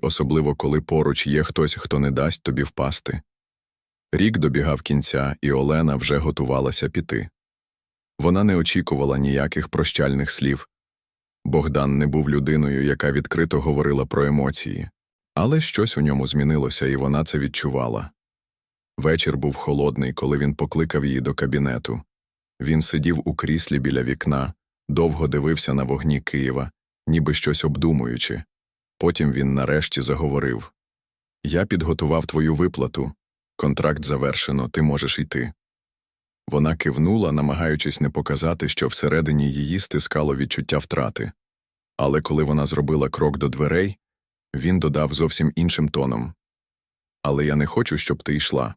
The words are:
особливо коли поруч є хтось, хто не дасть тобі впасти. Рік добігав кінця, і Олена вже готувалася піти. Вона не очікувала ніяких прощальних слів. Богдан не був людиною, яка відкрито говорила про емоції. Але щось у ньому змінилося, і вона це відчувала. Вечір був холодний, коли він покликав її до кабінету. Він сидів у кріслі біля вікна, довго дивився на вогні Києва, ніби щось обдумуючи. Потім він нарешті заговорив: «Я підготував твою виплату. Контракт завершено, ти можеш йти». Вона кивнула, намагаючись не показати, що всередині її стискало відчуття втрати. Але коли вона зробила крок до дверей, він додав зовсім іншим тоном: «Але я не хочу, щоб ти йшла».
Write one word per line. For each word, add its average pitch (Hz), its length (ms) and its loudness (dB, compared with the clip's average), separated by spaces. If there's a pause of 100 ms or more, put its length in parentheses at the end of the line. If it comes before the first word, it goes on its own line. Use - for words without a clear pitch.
особливо 73 520 2
коли 73 260 0
поруч 76 460 0
є 73 160 2
хтось, 76 320 0
хто - 240 -4
не 69 120 2
дасть 69 320 -2
тобі 69 200 -2
впасти. - 600 -4 (920)
Рік 104 260 2
добігав 73 440 0
кінця, 69 580 -2
і 71 120 0
Олена 71 440 2
вже 65 220 0
готувалася 67 720 0
піти. - 400 -4 (920)
Вона 90 260 4
не 98 120 4
очікувала 71 640 0
ніяких 69 500 0
прощальних 69 640 0
слів. 67 380 -2 (760)
Богдан 71 540 2
не 73 80 2
був 73 240 2
людиною, 71 540 0
яка 71 280 0
відкрито 76 480 0
говорила 71 460 2
про 71 200 2
емоції. - 640 -2 (460)
Але 135 260 2
щось 110 360 0
у 73 40 0
ньому 69 260 2
змінилося, 71 600 0
і 67 100 0
вона 71 280 0
це 78 140 -2
відчувала. 65 720 -2 (880)
Вечір 78 380 0
був 69 180 -2
холодний, 69 580 0
коли 71 260 0
він 71 160 0
покликав 78 500 -2
її 65 160 0
до 64 140 -2
кабінету. 67 680 -2 (580)
Він 78 220 2
сидів 80 460 0
у 76 60 -2
кріслі 76 440 -2
біля 67 240 0
вікна, 67 500 -2 (360)
довго 78 400 2
дивився 71 460 0
на 69 100 0
вогні 69 360 0
Києва, 65 500 -4 (360)
ніби 76 280 2
щось - 300 0
обдумуючи. 69 800 0 (560)
Потім 82 340 2
він 67 220 0
нарешті 69 460 0
заговорив: 69 720 -2 (720)
«Я 87 220 0
підготував 80 600 0
твою 78 280 2
виплату. 73 580 0 (440)
Контракт 73 480 0
завершено, 67 640 -2
ти - 140 -2
можеш 71 360 0
йти». 65 340 -4 (960)
Вона 76 280 2
кивнула, 80 560 2
намагаючись 76 680 0
не 71 100 2
показати, 76 580 -2
що - 200 -2
всередині 73 640 2
її 73 280 -2
стискало 76 560 0
відчуття 69 420 -2
втрати. - 540 -4 (640)
Але 71 240 2
коли 76 220 0
вона 76 240 2
зробила 73 420 2
крок 71 300 0
до 69 100 0
дверей, 85 500 0 (560)
він 85 240 2
додав 76 360 0
зовсім 78 420 0
іншим 80 320 2
тоном: 65 460 -2 (880)
«Але 73 220 0
я 73 120 2
не 73 100 2
хочу, - 320 0
щоб - 240 -4
ти 73 140 -2
йшла». 65 400 -2